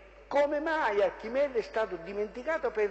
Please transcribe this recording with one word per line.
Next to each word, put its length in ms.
Come 340
mai 400
Archimede 600
è 20
stato 340
dimenticato 760
per 200